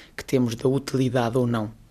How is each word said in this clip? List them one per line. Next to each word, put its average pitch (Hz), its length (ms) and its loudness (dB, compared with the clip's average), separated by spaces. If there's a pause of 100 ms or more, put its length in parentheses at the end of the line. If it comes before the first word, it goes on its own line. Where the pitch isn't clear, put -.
(160)
que - 100 -12
temos 120 300 0
da 135 120 4
utilidade 131 720 0
ou 123 100 2
não 113 240 -4 (180)